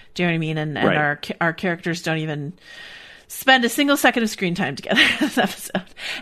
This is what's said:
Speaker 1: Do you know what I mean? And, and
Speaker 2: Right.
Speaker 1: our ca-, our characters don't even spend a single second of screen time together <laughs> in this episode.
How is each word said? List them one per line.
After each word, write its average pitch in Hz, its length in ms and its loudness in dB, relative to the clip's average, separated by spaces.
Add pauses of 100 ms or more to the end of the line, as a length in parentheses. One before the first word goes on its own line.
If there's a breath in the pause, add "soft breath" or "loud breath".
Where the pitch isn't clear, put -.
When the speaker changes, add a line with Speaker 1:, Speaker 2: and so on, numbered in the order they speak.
(140 loud breath)
Speaker 1:
Do 180 80 -2
you 175 60 2
know 170 40 2
what 165 40 0
I - 20 0
mean? 156 200 -2
And, 151 200 -4
and - 100 2
Speaker 2:
Right. - 80 4
Speaker 1:
our 147 200 2
ca-, - 240 -10
our 165 120 2
characters 170 500 -2
don't 160 160 0
even 156 360 -6 (720 loud breath)
spend 262 380 4
a 233 40 4
single 285 280 2
second 247 260 4
of 214 80 2
screen 175 240 -2
time 143 220 -2
together - 240 2
<laughs> - 20 8
in - 180 2
this 269 180 0
episode. - 440 -2 (400 loud breath)